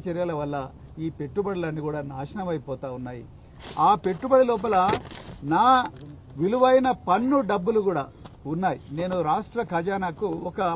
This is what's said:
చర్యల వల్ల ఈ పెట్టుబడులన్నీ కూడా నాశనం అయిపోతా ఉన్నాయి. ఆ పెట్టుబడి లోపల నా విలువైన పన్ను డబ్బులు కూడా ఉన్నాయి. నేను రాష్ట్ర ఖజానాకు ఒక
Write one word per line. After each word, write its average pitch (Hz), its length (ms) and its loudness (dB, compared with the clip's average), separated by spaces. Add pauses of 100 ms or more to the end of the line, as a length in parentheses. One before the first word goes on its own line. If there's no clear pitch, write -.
చర్యల 175 340 -2
వల్ల 147 160 -4 (480)
ఈ - 20 -4 (120)
పెట్టుబడులన్నీ 160 680 -4
కూడా 147 140 -4 (120)
నాశనం 143 400 -8
అయిపోతా 139 440 -6
ఉన్నాయి. 123 260 -10 (640)
ఆ - 40 8 (140)
పెట్టుబడి 254 460 4
లోపల 214 260 0 (760)
నా 202 140 6 (760)
విలువైన 254 480 6 (200)
పన్ను 240 300 4 (120)
డబ్బులు 208 380 2
కూడా 156 160 0 (480)
ఉన్నాయి. 170 280 -2 (180)
నేను 185 180 -2 (140)
రాష్ట్ర 208 300 -2 (120)
ఖజానాకు 185 560 -2 (220)
ఒక 208 100 -8 (160)